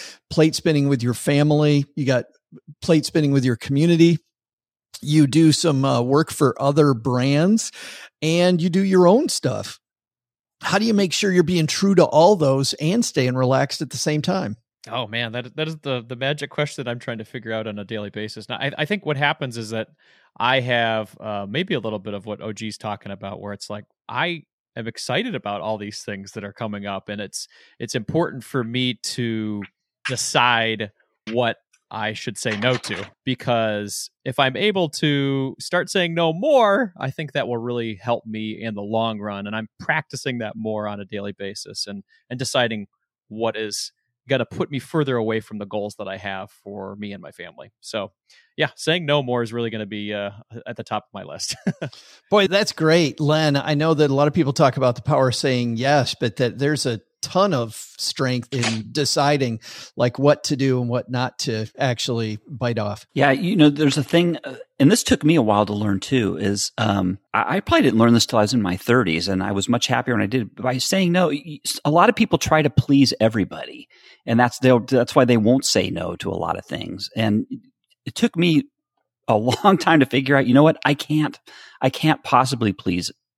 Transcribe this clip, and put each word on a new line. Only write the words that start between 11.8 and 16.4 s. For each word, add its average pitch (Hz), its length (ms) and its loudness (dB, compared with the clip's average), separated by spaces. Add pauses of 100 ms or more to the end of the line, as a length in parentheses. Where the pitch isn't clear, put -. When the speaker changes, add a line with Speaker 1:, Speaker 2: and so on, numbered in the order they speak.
Speaker 1:
to 170 100 8
all 175 320 6
those 135 380 2
and 196 280 0
staying 127 320 0
relaxed 131 460 0
at 139 80 -8
the - 80 -10
same 151 240 -2
time? 180 340 -2 (340)
Speaker 2:
Oh 120 180 -6
man, 113 260 -6
that, 120 240 -10
that 156 100 -4
is 160 120 -10
the, 123 280 -6
the 123 80 -10
magic 139 360 -4